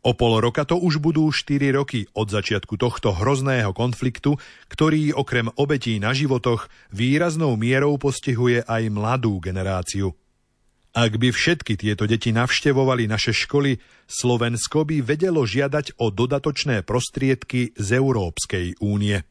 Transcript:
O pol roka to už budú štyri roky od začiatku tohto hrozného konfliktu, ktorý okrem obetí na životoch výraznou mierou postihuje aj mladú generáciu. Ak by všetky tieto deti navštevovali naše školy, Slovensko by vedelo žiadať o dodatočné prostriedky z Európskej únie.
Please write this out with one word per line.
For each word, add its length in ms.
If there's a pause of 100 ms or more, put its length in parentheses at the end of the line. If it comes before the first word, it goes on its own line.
O 80
pol 240
roka 240
to 160
už 240
budú 320
štyri 380
roky 420
od 160
začiatku 480
tohto 320
hrozného 640
konfliktu, 640 (320)
ktorý 400
okrem 480
obetí 400
na 160
životoch 560 (240)
výraznou 640
mierou 400
postihuje 640
aj 240
mladú 560
generáciu. 720 (800)
Ak 160
by 220
všetky 420
tieto 320
deti 240
navštevovali 760
naše 260
školy, 480 (240)
Slovensko 800
by 160
vedelo 400
žiadať 560
o 80
dodatočné 800
prostriedky 880
z 120 (120)
Európskej 800
únie. 400 (120)